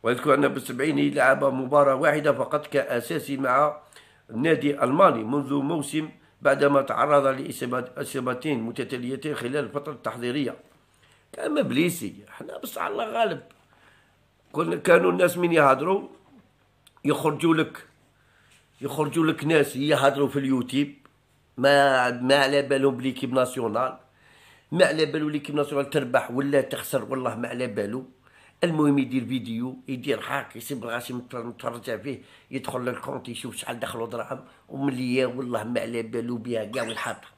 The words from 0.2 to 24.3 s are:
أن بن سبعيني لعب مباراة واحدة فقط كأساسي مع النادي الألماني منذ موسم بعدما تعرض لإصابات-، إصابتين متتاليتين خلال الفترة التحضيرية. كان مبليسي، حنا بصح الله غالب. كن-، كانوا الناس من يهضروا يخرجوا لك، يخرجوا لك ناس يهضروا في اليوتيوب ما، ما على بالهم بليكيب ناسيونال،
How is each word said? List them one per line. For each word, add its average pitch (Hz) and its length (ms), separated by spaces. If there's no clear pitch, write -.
أن 143 140
بن 139 120
سبعيني 139 500
لعب 135 340
مباراة 135 500
واحدة 147 380
فقط 139 340
كأساسي 139 720
مع 135 440
النادي 143 400
الألماني 139 540
منذ 135 300
موسم 151 540
بعدما 139 400
تعرض 143 440
لإصابات-، 131 720
إصابتين 127 640
متتاليتين 127 720
خلال 123 220
الفترة 143 360
التحضيرية. 123 640
كان - 220
مبليسي، 156 600
حنا - 300
بصح - 240
الله 226 220
غالب. 220 380
كن-، 165 220
كانوا 180 360
الناس 175 280
من 175 140
يهضروا 160 560
يخرجوا 156 500
لك، - 320
يخرجوا 147 460
لك 139 180
ناس 147 320
يهضروا 139 520
في 143 100
اليوتيوب 135 500
ما، 135 540
ما 127 260
على 143 260
بالهم 135 340
بليكيب 127 360
ناسيونال، 127 680